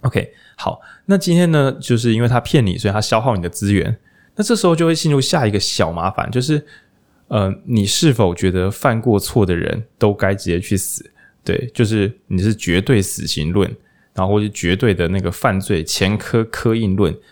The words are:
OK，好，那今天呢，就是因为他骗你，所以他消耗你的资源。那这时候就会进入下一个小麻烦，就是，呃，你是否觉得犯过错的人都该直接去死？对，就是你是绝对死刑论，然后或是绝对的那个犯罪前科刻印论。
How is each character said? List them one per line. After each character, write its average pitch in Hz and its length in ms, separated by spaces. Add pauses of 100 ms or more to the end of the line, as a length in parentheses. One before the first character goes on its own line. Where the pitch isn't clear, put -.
OK， - 300 (260)
好， - 220 (280)
那 196 100
今 175 180
天 175 160
呢， 143 300
就 120 160
是 117 160
因 110 80
为 120 60
他 120 120
骗 139 240
你， 90 140
所 107 100
以 98 60
他 107 80
消 110 180
耗 120 160
你 92 60
的 85 80
资 101 240
源。 101 240 (380)
那 214 80
这 233 120
时 202 120
候 170 80
就 165 100
会 165 80
进 160 180
入 143 80
下 131 280
一 - 20
个 101 100
小 92 320
麻 85 200
烦， - 180
就 120 100
是， 147 240 (680)
呃， 98 240 (120)
你 110 200
是 143 280
否 98 220
觉 95 160
得 92 180
犯 113 320
过 113 180
错 104 260
的 90 100
人 98 280 (140)
都 104 160
该 98 220
直 98 100
接 87 140
去 98 180
死？ - 340 (320)
对， - 300
就 123 100
是 107 440
你 92 140
是 107 120
绝 87 260
对 110 220
死 - 240
刑 78 260
论， 95 240 (380)
然 95 120
后 95 60
或 104 80
是 104 120
绝 87 240
对 113 180
的 87 140
那 95 120
个 95 120
犯 101 280
罪 92 240
前 98 340
科 113 280
刻 113 300
印 107 200
论。 90 220 (140)